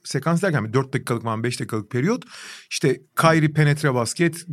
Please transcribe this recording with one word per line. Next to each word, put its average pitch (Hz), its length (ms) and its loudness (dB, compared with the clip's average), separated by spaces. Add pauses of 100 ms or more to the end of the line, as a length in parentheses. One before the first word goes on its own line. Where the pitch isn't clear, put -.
Sekans 165 380 -2
derken 143 240 0
bir 110 80 -4
dört 131 200 0
dakikalık 117 300 -2
falan, 113 200 -4
beş 120 160 -4
dakikalık 104 320 -6
periyot. 170 320 0 (460)
İşte - 320 0 (200)
Kyrie 160 320 4
penetre 147 400 2
basket, 165 600 -2